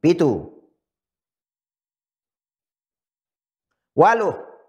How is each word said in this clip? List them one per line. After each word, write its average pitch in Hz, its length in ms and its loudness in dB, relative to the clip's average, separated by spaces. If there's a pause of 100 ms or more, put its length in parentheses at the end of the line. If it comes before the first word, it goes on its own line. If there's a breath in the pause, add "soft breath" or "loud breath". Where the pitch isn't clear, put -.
Pitu. 151 520 0 (3500)
Walu. 202 600 0 (160)